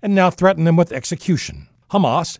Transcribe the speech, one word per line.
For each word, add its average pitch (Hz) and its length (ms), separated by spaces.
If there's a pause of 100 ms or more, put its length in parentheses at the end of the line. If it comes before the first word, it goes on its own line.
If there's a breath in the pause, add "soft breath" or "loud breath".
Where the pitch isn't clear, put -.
and 202 120
now 185 160
threaten 180 360
them 165 100
with 170 160
execution. 123 760 (220)
Hamas 165 480